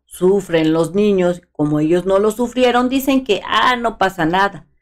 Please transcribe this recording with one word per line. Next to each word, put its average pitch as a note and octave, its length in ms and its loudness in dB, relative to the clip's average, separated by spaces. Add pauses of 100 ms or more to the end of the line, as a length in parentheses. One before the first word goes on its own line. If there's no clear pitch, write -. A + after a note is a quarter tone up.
sufren E3+ 680 0
los E3 220 0
niños. F#3 460 0 (120)
Como D3+ 280 0
ellos E3+ 240 0
no G3 140 2
lo G#3+ 120 2
sufrieron, B3 600 0
dicen C4+ 340 0
que, F#3+ 220 -2
"Ah, A#3+ 300 0
no A3+ 200 -4
pasa F#3 300 -2
nada". F#3+ 400 -2 (160)